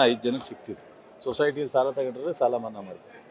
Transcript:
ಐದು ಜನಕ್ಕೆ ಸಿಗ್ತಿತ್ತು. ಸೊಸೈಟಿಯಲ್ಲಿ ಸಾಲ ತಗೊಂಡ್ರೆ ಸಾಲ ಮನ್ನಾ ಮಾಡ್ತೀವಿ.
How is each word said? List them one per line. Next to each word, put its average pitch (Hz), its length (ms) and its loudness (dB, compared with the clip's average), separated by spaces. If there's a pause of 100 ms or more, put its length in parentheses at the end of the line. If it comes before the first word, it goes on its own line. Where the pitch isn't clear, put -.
ಐದು 120 180 6
ಜನಕ್ಕೆ 120 260 -2
ಸಿಗ್ತಿತ್ತು. - 380 -12 (380)
ಸೊಸೈಟಿಯಲ್ಲಿ 143 500 0
ಸಾಲ 135 180 4
ತಗೊಂಡ್ರೆ 131 420 -4
ಸಾಲ 123 220 2
ಮನ್ನಾ 110 260 -6
ಮಾಡ್ತೀವಿ. - 380 -16 (120)